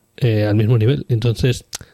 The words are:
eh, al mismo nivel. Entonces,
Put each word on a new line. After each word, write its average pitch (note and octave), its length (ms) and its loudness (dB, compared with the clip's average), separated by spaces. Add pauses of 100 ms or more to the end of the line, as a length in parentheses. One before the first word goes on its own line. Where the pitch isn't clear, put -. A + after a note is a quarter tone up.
(180)
eh, G#2+ 260 2
al G#2 120 0
mismo A2 200 2
nivel. A2+ 320 0
Entonces, A#2 560 -2 (300)